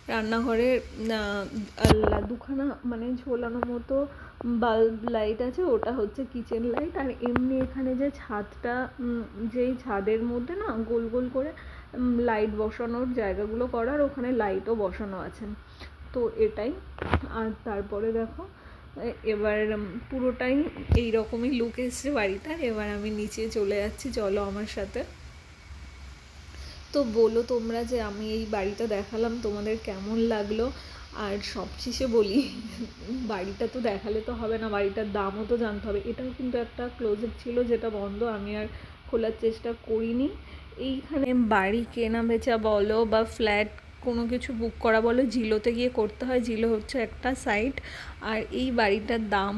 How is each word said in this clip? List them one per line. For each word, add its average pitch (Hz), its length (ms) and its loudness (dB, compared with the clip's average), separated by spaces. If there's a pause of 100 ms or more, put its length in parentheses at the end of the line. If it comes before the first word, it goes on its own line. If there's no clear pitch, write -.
রান্নাঘরের, 226 720 4
আহ, 208 1160 2
লা-, - 260 4
দুখানা 269 540 -4 (100)
মানে 240 300 -2
ঝোলানো 240 520 -2
মতো 254 400 -2 (380)
বাল্ব 226 640 2
লাইট 220 320 0
আছে, 254 220 0
ওটা 226 280 2
হচ্ছে 247 420 -2
কিচেন 233 300 -4
লাইট। 269 340 -2
আর 277 120 0
এমনি 247 500 2
এখানে 262 360 0
যে 277 200 2
ছাদটা, 240 720 -4 (120)
উম, 240 240 -2 (300)
যেই 247 300 2
ছাদের 214 400 2
মধ্যে 240 320 -2
না 403 220 -2
গোল 226 300 0
গোল 247 260 0
করে, 269 180 0 (420)
উম, 247 260 2
লাইট 220 300 4
বসানোর 233 640 0
জায়গাগুলো 214 540 0
করার, 247 340 0
ওখানে 269 300 0
লাইটও 214 440 2
বসানো 196 440 -2
আছে। 175 260 -8 (680)
তো 240 220 2
এটাই। 214 360 2 (580)
আর 220 220 -2 (120)
তারপরে 208 500 -2
দেখো 226 340 -4 (540)
এ-, 233 120 -4 (100)
এবার, 214 500 2
উম, 208 260 -4 (100)
পুরোটাই 254 540 2 (320)
এইরকমই 233 560 2
লুক 233 280 0
এসছে 254 320 -2
বাড়িটার। 233 480 0
এবার 220 300 0
আমি 208 200 -4
নিচে 214 400 -4
চলে 208 260 0
যাচ্ছি, 214 360 -2
চলো 202 320 0
আমার 202 220 -4
সাথে। 208 380 -6 (1900)
তো 285 60 6 (180)
বলো 226 240 8 (100)
তোমরা 233 380 0
যে 247 60 2 (120)
আমি 208 160 -6 (120)
এই 226 80 -2 (100)
বাড়িটা 202 320 0
দেখালাম 220 460 0 (100)
তোমাদের 208 320 -2 (120)
কেমন 202 300 -4 (160)
লাগলো। 220 380 0 (540)
আর 196 100 -2 (180)
সবশেষে 240 540 -4
বলি, 220 320 6 (920)
বাড়িটা 196 420 -4
তো 254 60 -4 (100)
দেখালে 208 380 -2
তো 247 60 -4
হবে 226 240 -2
না, 220 120 -4
বাড়িটার 202 480 0
দামও 196 320 -2
তো 240 140 4
জানতে 208 240 -2
হবে। 202 180 0
এটাও 254 320 -4
কিন্তু 254 180 -2 (100)
একটা 240 180 -8 (140)
ক্লোজেট 220 320 0 (140)
ছিল 247 200 2
যেটা 233 260 2
বন্ধ, 202 340 -2
আমি 208 280 -2 (100)
আর 208 60 -4 (420)
খোলার 220 320 2
চেষ্টা 226 320 0 (140)
করিনি। 226 400 2 (500)
এইখানে 269 560 0
বাড়ি 220 600 6
কেনা 226 360 0
বেচা 226 280 4
বলো 214 480 4
বা 220 160 4 (140)
ফ্ল্যাট 214 340 4 (320)
কোনো 233 300 0
কিছু 247 220 -2
বুক 226 260 -2
করা 220 220 6
বলো, 233 240 4
জিলোতে 220 520 2
গিয়ে 247 120 4
করতে 226 360 0
হয়। 254 160 2
জিলো 226 280 0
হচ্ছে 220 260 0 (120)
একটা - 280 -4
সাইট। 240 400 2 (460)
আর 220 180 -2 (120)
এই 254 200 0
বাড়িটার 220 580 4
দাম 202 280 2